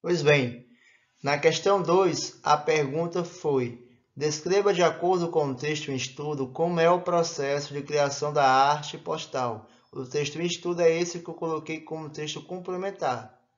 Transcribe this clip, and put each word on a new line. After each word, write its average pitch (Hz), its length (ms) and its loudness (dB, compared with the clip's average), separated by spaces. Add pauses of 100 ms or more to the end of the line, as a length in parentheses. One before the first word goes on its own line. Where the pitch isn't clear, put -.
Pois 170 180 0
bem, 139 460 2 (560)
na 143 160 0
questão 170 420 4
dois, 170 600 2
a 151 160 4
pergunta 160 680 -2
foi: 131 640 -4 (260)
"Descreva, 180 600 0
de 175 80 2
acordo 170 480 2
com 156 160 2
o 131 80 -4
texto 147 360 -4
em 135 60 -4
estudo, 139 520 -6
como 170 300 -2
é 165 120 6
o 175 100 4
processo 147 720 -2
de 143 80 -6
criação 143 540 -2
da 143 100 4
arte 139 540 4
postal." 127 680 -6 (240)
O 131 140 -8
texto 147 340 -4
em 170 60 -4
estudo 175 380 -2
é 165 80 6
esse 170 300 -2
que 170 100 -14
eu 165 40 -10
coloquei 160 460 -6
como 156 300 -12
texto 151 320 -8
complementar. 180 960 -6 (180)